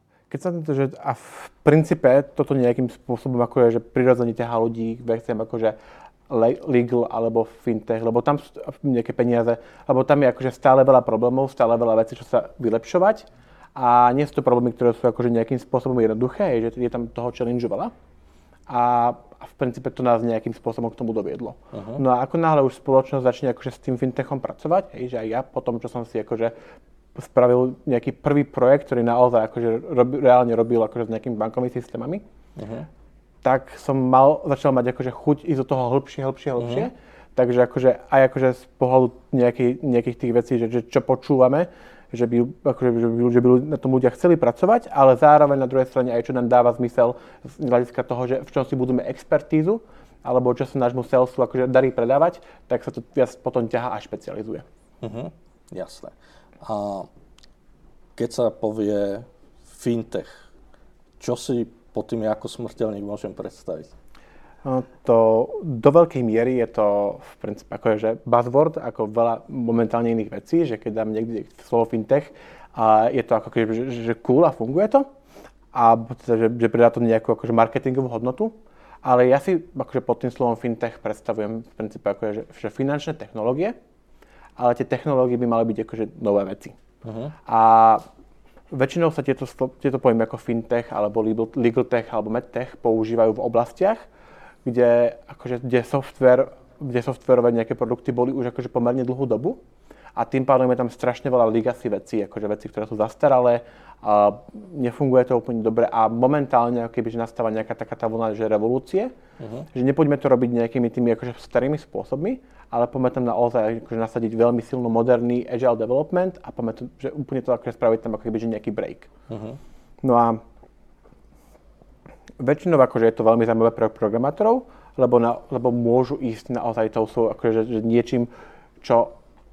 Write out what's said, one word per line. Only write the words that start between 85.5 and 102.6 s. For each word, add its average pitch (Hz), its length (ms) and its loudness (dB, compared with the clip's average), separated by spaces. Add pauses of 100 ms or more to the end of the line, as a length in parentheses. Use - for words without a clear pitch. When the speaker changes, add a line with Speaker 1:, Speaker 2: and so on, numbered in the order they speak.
Speaker 1:
byť - 80 -12
akože 113 200 -8 (200)
nové 101 240 2
veci. - 240 -14 (320)
Speaker 2:
Mhm. 113 200 -12 (280)
Speaker 1:
A 113 80 4 (1120)
väčšinou 151 400 0
sa 151 80 -8
tieto 131 240 -4
slo-, 131 320 -8
tieto 135 240 -4
pojmy 117 240 2
ako 117 160 -10
fintech, 117 480 -4
alebo 104 320 -4
legal, 110 320 -2
legal 123 320 0
tech, 117 240 -4
alebo 110 240 -6
medtech 123 480 -8
používajú 113 560 0
v - 80 -6
oblastiach, 123 560 -2 (640)
kde, 120 640 2
akože, 123 320 -10
kde 123 240 0
software, 131 640 2 (320)
kde 123 240 -4
softwareové 123 480 2
nejaké 113 240 -2
produkty 123 340 -6
boli 123 220 -2
už 123 160 -4
akože 120 240 -12
pomerne 123 320 -2
dlhú 127 240 -6
dobu 127 320 -4 (560)
a 117 80 -2
tým 131 240 -4
pádom 127 240 4
je 120 80 -2
tam 120 80 -2
strašne - 400 -6
veľa 120 240 2
legacy 113 400 -4
vecí, 101 320 -6
akože 104 240 -10
veci, 107 240 -8